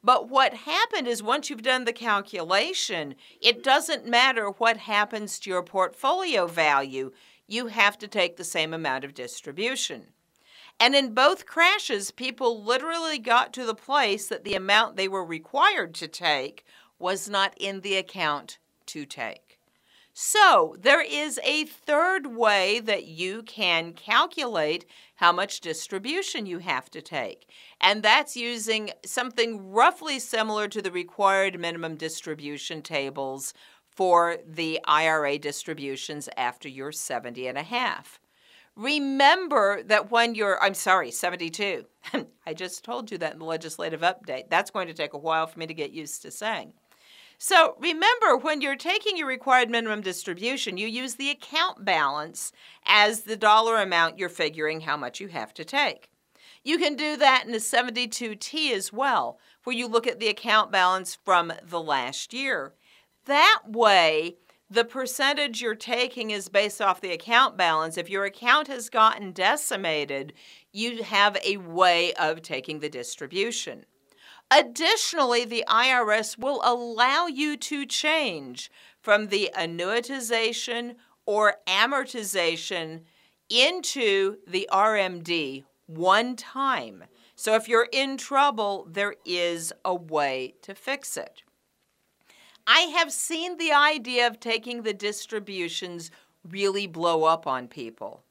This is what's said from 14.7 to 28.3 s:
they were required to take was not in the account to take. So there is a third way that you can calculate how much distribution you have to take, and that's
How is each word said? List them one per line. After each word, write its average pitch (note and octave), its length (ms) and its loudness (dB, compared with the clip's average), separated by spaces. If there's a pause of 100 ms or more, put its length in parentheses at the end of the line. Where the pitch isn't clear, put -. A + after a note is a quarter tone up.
they F#3+ 120 0
were F#3+ 160 -4
required E3+ 680 0
to D#3+ 140 -10
take D3 560 -2 (340)
was F#3+ 300 -4
not G3 280 0
in G3 240 -8
the F#3+ 160 -2
account E3+ 600 -4 (280)
to D3 200 -12
take. - 520 -12 (580)
So D4+ 640 4
there C#4+ 240 6
is D4 400 -6
a D4+ 220 0
third D4+ 720 -2
way G#3 440 2
that G#3+ 240 -2
you F#3 380 -8
can E3+ 520 -2
calculate A3 880 -2 (320)
how F3 160 6
much F#3+ 280 -2
distribution G3+ 840 -6
you F3 120 -8
have D#3+ 320 -6
to D#3 120 -16
take, B2 460 -8 (320)
and G#3+ 220 4
that's C4 340 4